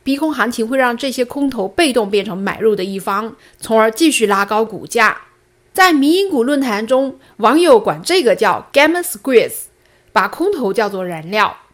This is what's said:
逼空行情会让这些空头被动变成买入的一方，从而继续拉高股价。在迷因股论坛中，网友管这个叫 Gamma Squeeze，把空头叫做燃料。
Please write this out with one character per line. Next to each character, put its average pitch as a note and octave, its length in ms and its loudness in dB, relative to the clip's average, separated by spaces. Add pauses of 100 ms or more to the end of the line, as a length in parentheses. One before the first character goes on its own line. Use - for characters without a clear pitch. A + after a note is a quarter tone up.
逼 C4+ 140 -2
空 D4+ 160 -2
行 B3 180 -2
情 A#3 160 -4
会 C4 120 -2
让 B3 180 0
这 C4 160 -6
些 B3+ 100 -2
空 C#4 280 -4
头 G#3 180 -4
被 D#4 240 0
动 G#3+ 180 0
变 G3+ 140 0
成 F#3+ 120 -8
买 G3 220 -6
入 G#3+ 160 2
的 F#3 80 -2
一 F#3+ 160 -6
方， G#3 380 -6 (240)
从 A3+ 180 0
而 A3 120 4
继 D#4 200 2
续 A#3 160 0
拉 G3+ 200 0
高 G#3+ 180 0
股 G3+ 220 -10
价。 G#3+ 340 0 (520)
在 F#4 200 4
迷 D4 220 4
因 F#4+ 160 0
股 C#4 120 2
论 C#4 160 0
坛 A3 280 -2
中， C4 340 0 (160)
网 A3+ 240 2
友 D#4 180 6
管 D#3+ 240 -2
这 F4 200 0
个 A3 120 2
叫 F3+ 380 0
Gamma D#4+ 300 2
Squeeze， A3+ 640 0 (460)
把 G3 160 0
空 E4 240 -4
头 B3 220 -2
叫 G#3+ 160 -2
做 F#3+ 180 -8
燃 E3 240 -10
料。 G#3 280 -2 (160)